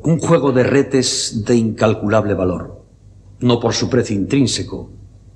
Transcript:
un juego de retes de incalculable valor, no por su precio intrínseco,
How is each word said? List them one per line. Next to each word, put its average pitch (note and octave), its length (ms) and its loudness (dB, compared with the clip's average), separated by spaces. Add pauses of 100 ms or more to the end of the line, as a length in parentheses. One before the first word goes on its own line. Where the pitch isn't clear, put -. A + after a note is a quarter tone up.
un E3 140 2
juego C#3+ 340 2
de B2 120 2
retes C3 800 0
de B2 100 2
incalculable G#2+ 800 0
valor, F2+ 500 -4 (560)
no A#2+ 200 2
por A2+ 160 -2
su A2 120 -2
precio A2+ 280 0
intrínseco, G2 760 -2 (460)